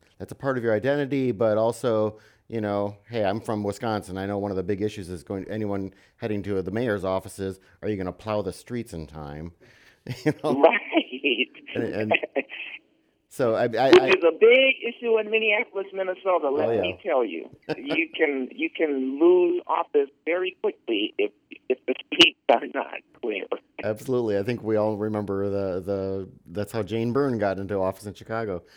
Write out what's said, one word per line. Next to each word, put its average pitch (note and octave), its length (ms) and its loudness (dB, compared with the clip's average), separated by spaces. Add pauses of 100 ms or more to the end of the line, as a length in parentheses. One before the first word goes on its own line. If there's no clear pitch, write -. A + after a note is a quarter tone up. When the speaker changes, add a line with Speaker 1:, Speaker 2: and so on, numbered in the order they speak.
(180)
Speaker 1:
that's F#2 160 -12
a - 20 -16
part C3+ 220 -2
of A#2 60 -2
your A#2 100 2
identity, C3 580 0
but G#2+ 260 2
also A2 640 2 (300)
you A#2 100 -4
know, G2+ 380 -2 (120)
"Hey, A2 140 -2
I'm G2+ 160 0
from G#2+ 240 -2
Wisconsin. G2+ 540 -4
I F#2+ 80 -4
know G2+ 120 -2
one G2+ 140 -2
of F#2+ 60 -4
the F#2+ 60 0
big F#2+ 180 -2
issues G#2+ 280 -4
is F2 140 -10
going, F#2+ 260 -6
anyone G2+ 440 -4 (240)
heading G#2+ 260 -4
to G2 180 -2
the F2+ 100 -4
mayor's G#2 340 0
offices, F#2+ 540 -4 (220)
are - 60 -6
you G#2+ 80 0
gonna F#2 160 -4
plow G#2+ 300 -4
the F#2 100 -4
streets A#2 420 -8
in D#2+ 140 -8
time?" D2+ 460 -12 (520)
<laughs> - 200 -8
You D3 80 2 (100)
know? - 180 0
Speaker 2:
Right. - 880 2 (260)
Speaker 1:
And, A#2 80 -2 (100)
and G#2+ 200 0 (220)
Speaker 2:
<laughs> - 100 -2 (840)
Speaker 1:
so A#2+ 240 0
I, G#2+ 120 2
I, A#2+ 240 2
Speaker 2:
Which F#3 120 10
Speaker 1:
I C3+ 60 2
Speaker 2:
is - 200 4
a E3 40 6
big B3 500 6
issue A#3 380 0
in G#3+ 100 -4
Minneapolis, G#3+ 640 0
Minnesota. F#3 560 0
Let C#3 200 2
Speaker 1:
Oh, - 20 0
yeah. A2 100 2
Speaker 2:
me F#2 240 -4
tell C#3 180 2
you, E2 240 -6 (200)
Speaker 1:
<laughs> D#3 100 -4
Speaker 2:
you D3+ 400 -2
can, C#3 340 0
you D#3+ 240 -4
can C#3 440 0
lose F3 480 6
office C#3+ 420 0 (160)
very F#3 380 -2
quickly A2 560 -2
if, G#2 120 0 (360)
if B2+ 180 0
the C3 80 0 (180)
streets - 280 4 (100)
are A#2+ 240 4
not - 220 -6 (260)
clear. G#2 240 -4 (380)
Speaker 1:
Absolutely. A2 560 0
I G2+ 40 0
think A#2 200 -4
we G#2+ 140 0
all G#2+ 200 0
remember G2+ 520 -2
the, G2 320 -2
the, G2 480 -4 (180)
that's G2+ 240 -8
how A2+ 100 -4
Jane A2+ 320 -2
Byrne C3+ 240 2
got G2 220 0
into G2 160 -4
office F#2+ 320 -2
in G2 80 -10
Chicago. A2 480 -6 (140)